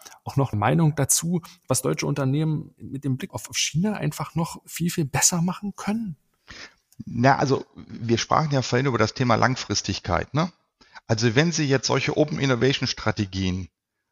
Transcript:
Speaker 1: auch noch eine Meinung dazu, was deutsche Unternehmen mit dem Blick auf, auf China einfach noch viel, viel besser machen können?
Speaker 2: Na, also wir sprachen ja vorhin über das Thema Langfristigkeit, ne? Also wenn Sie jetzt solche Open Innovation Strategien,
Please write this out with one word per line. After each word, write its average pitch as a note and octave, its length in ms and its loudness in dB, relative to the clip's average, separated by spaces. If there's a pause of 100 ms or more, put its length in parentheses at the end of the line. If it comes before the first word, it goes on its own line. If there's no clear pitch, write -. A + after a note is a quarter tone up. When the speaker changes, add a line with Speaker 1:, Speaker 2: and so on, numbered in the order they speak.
(240)
Speaker 1:
auch - 120 -10
noch C#3 160 2
eine G#2 80 -2
Meinung D3 360 4
dazu, E3 460 0 (260)
was - 140 0
deutsche D3+ 240 -2
Unternehmen D3 720 -2
mit C3+ 260 -12
dem C3 140 0
Blick - 160 -10
auf, - 160 -10
auf - 80 -8
China G3+ 360 0
einfach - 420 -6
noch D#3+ 320 -4
viel, E3+ 240 -4
viel D#3+ 140 -2
besser - 360 2
machen F#3+ 340 -4
können? G#3+ 400 -4 (880)
Speaker 2:
Na, A#2+ 320 4
also B2+ 280 0 (100)
wir A2+ 440 -2
sprachen - 320 2
ja C3+ 100 2
vorhin B2 240 0
über A#2 140 0
das A2 160 2
Thema B2 180 2
Langfristigkeit, G#2 1000 0
ne? E3+ 180 0 (540)
Also A2 280 2
wenn D#3+ 160 4
Sie D#3 140 0
jetzt C3+ 220 2
solche C3+ 280 0
Open D3+ 240 0
Innovation C3 480 2
Strategien, F#2+ 800 -2 (440)